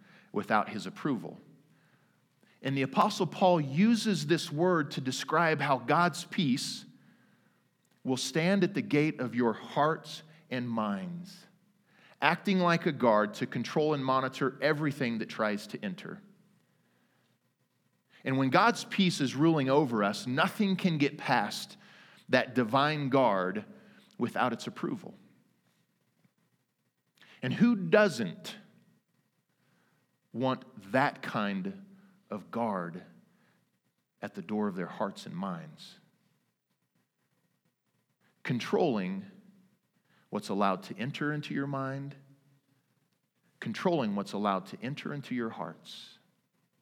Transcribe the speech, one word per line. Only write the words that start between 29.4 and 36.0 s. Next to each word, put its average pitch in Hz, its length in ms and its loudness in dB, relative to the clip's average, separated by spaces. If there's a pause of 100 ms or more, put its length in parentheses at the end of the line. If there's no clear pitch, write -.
want 127 320 -2 (280)
that 135 300 2
kind 98 640 -4 (460)
of 104 200 -10
guard 92 540 -4 (1160)
at 104 120 -10
the 98 80 -10
door 107 240 -2
of 98 80 -4
their 90 120 -4
hearts - 400 -8
and 85 100 -12
minds? 85 640 -10 (2500)